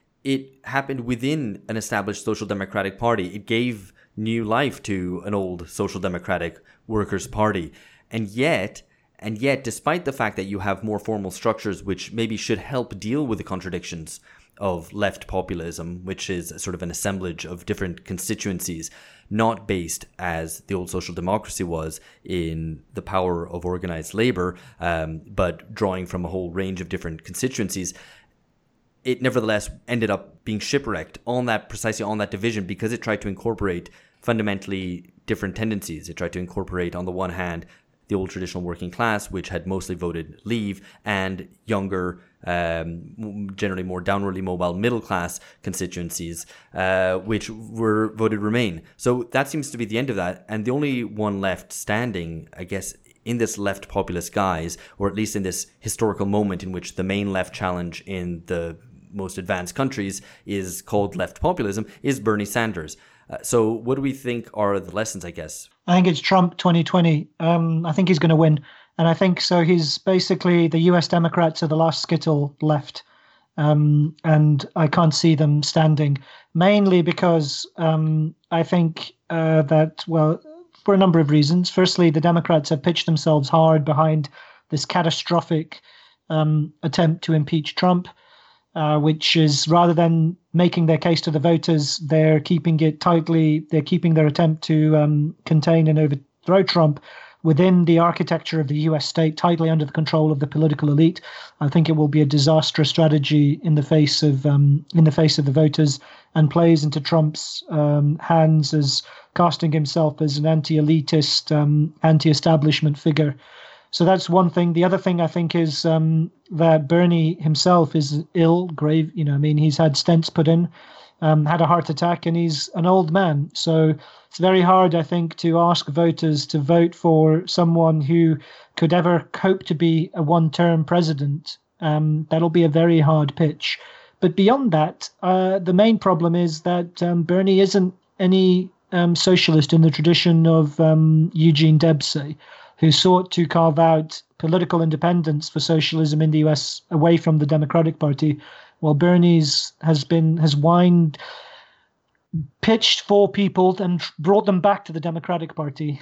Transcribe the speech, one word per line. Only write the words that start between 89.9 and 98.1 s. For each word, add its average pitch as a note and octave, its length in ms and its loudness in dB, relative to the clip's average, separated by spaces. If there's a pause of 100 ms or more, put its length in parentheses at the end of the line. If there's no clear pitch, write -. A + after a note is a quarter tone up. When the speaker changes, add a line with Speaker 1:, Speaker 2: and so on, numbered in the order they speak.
Speaker 2:
than E3 440 2 (160)
making F3 320 2
their D#3+ 140 2
case E3 220 2
to E3 100 -4
the D3+ 80 -2
voters, D#3+ 600 0
they're D#3 400 2
keeping D#3+ 400 0
it D#3 200 0
tightly, E3 720 2
they're D#3 100 2
keeping E3+ 320 0
their D#3 140 4
attempt D#3 360 0
to, D#3 320 2
um, D3+ 400 2 (100)
contain E3 420 2
and D#3 100 2
overthrow D#3 640 0
Trump D#3 380 2 (420)
within F3 440 4
the E3 120 4
architecture E3 600 0